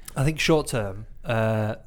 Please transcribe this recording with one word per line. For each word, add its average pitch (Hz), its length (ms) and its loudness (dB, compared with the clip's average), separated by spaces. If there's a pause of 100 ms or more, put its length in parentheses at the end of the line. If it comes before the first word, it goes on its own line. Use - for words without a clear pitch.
(160)
I 135 80 2
think 156 140 2
short 156 280 4
term, 104 400 -4 (180)
uh, 110 520 0 (100)